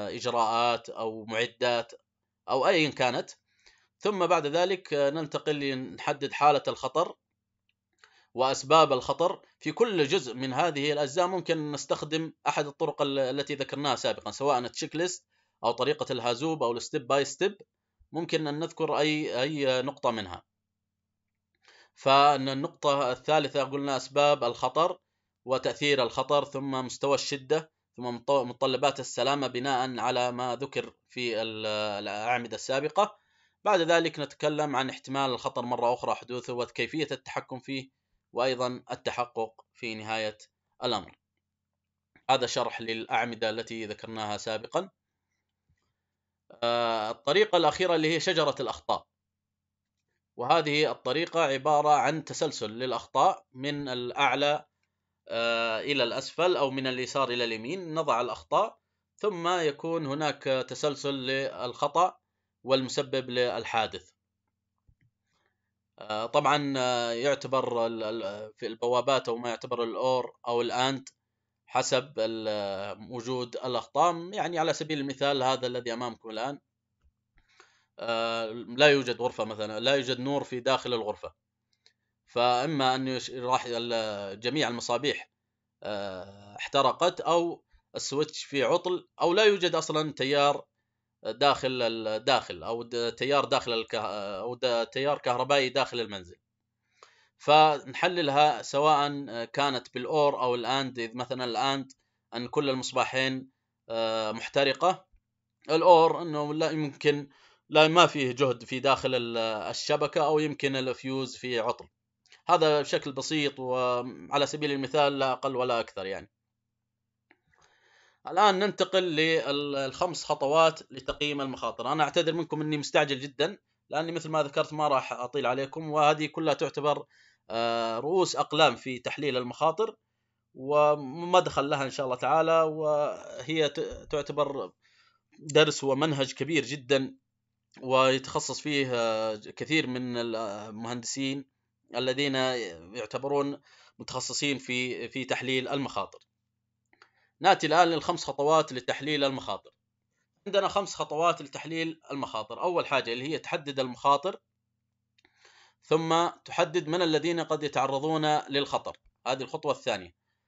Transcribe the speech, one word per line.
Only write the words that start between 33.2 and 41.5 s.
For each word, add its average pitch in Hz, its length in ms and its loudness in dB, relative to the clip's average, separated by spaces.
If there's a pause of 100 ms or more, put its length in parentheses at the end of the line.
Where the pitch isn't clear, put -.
بعد 202 160 4
ذلك 165 400 2
نتكلم 147 560 -2
عن 131 140 0
احتمال 135 400 -4
الخطر 123 320 -4
مرة 120 320 0
أخرى 117 200 -2
حدوثه 123 380 -8
وكيفية 123 580 -4
التحكم 131 480 -10
فيه، 131 320 -10 (420)
وأيضًا 123 580 -2
التحقق 120 760 -6 (100)
في 113 200 -10
نهاية 107 440 -6 (460)
الأمر. 107 340 -4 (1120)